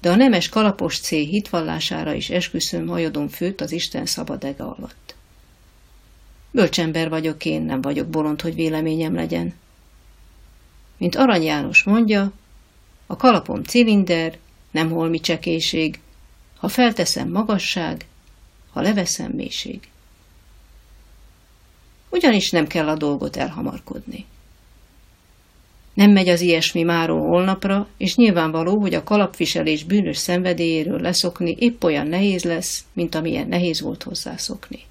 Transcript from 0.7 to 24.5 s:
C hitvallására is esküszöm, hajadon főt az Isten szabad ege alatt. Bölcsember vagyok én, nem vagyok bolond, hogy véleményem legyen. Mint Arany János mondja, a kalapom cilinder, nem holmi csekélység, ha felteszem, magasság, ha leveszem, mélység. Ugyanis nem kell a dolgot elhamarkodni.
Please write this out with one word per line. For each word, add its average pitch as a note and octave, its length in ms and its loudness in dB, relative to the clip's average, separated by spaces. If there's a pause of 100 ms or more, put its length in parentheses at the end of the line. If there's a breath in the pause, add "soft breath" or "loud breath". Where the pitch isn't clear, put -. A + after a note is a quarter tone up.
C - 100 -8
hitvallására E3 1040 -2
is - 160 -6
esküszöm, E3+ 560 -4
hajadon D#3 420 -4
főt - 320 -6
az E3 120 -6
Isten D#3+ 340 -6
szabad - 380 -8
ege - 200 -8
alatt. - 500 -16 (1400)
Bölcsember E3 580 2
vagyok D#3 360 -4
én, D#3 180 -2
nem D#3 180 -2
vagyok C#3+ 260 -2
bolond, D#3 340 -2
hogy E3 140 -4
véleményem D#3+ 600 -2
legyen. E3+ 400 -4 (1400)
Mint F3 180 -2
Arany A#3 280 4
János D3+ 400 0
mondja, G#3 500 4 (760)
a - 100 -10
kalapom - 460 2
cilinder, F#3 760 2 (320)
nem D#3+ 200 0
holmi E3 300 -2
csekélység, E3 800 -2 (560)
ha - 120 -6
felteszem, A3+ 600 2
magasság, F3+ 760 -2 (680)
ha - 80 -6
leveszem, G3 500 -2
mélység. - 580 -8 (2250)
Ugyanis C4 420 4
nem D#3+ 160 2
kell D#3 220 -2
a D#3 80 0
dolgot C#3+ 400 -4
elhamarkodni. - 880 -8 (1700)